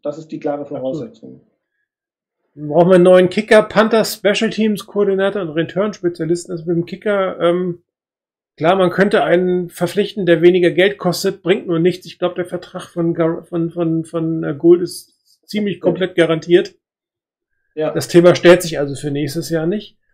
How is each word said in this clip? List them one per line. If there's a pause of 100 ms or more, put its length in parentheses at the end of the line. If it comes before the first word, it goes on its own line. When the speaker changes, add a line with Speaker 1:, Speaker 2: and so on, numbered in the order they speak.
Speaker 1:
das
ist
die
klare
Speaker 2:
Absolut.
Speaker 1:
Voraussetzung. (1160)
Speaker 2:
Brauchen
wir
einen
neuen
Kicker,
Panther,
Special
Teams
Koordinator
und
Return
Spezialisten.
Also
mit
dem
Kicker,
ähm, (760)
klar,
man
könnte
einen
verpflichten,
der
weniger
Geld
kostet,
bringt
nur
nichts.
Ich
glaub,
der
Vertrag
von
Gar-,
von,
von,
von,
äh,
Gould
ist
ziemlich
Speaker 1:
Ja.
Speaker 2:
komplett
garantiert. (1000)
Speaker 1:
Ja.
Speaker 2:
Das
Thema
stellt
sich
also
für
nächstes
Jahr
nicht. (180)